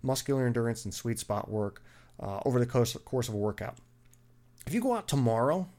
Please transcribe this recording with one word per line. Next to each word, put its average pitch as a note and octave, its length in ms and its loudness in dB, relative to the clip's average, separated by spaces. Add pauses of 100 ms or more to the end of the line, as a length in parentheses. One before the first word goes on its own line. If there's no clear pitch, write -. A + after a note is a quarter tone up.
muscular C3 440 0
endurance A#2 380 0
and G2 100 -6
sweet A#2 240 -4
spot - 320 -4
work, G#2 320 -2 (380)
uh, G2 240 -6
over B2 160 4
the A#2+ 60 4
course, A#2+ 380 2
course B2 240 -2
of G#2+ 60 -6
a G#2 40 -2
workout. G#2 400 -4 (880)
If D3 80 -4
you A#3 60 2
go B3 140 2
out G#3+ 140 -6
tomorrow C3+ 600 2 (100)